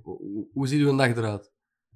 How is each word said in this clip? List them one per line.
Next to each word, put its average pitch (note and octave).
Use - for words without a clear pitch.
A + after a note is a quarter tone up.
Hoe, -
hoe, G2+
hoe C3+
ziet D3
uw C#3+
dag B2
eruit? G#2+